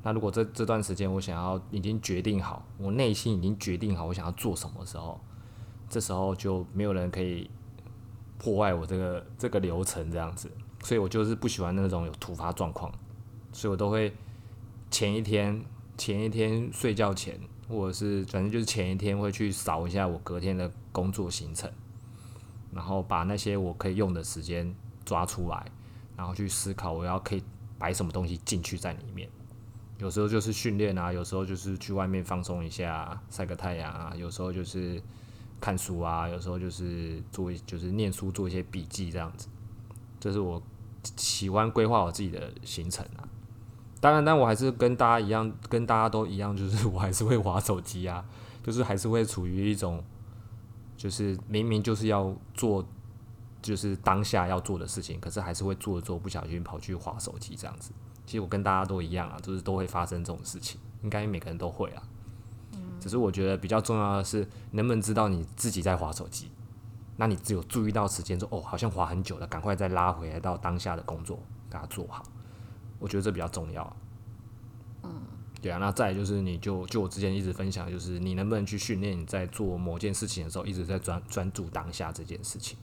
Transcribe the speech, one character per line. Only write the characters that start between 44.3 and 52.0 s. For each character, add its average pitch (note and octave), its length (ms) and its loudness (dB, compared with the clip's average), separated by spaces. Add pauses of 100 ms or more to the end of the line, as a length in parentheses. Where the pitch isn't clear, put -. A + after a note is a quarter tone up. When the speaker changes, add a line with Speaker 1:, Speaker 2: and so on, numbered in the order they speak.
Speaker 1:
我 C3 80 10
还 A2+ 100 8
是 C3 160 4
跟 B2 240 6
大 A#2+ 100 8
家 A#2 140 10
一 G#2 80 2
样， A2 240 4 (160)
跟 A#2 180 4
大 A2 80 6
家 A2 140 8
都 A2 180 4
一 F#2+ 120 -2
样， G2+ 180 0
就 G2 140 0
是 G#2 180 4
我 F#2 100 2
还 F#2+ 140 4
是 G2+ 140 2
会 A#2+ 120 6
滑 G2 220 4
手 F#2 220 2
机 F2+ 260 -4
啊， F2 160 -2 (400)
就 A#2 80 0
是 A#2 100 2
还 G#2 140 4
是 G2 140 2
会 A2+ 160 6
处 F#2 200 0
于 F#2+ 240 4
一 G#2+ 60 4
种， F2 260 0 (920)
就 - 140 -4
是 G2 360 2
明 G#2+ 220 2
明 G#2+ 160 4
就 A2+ 100 4
是 G#2+ 140 2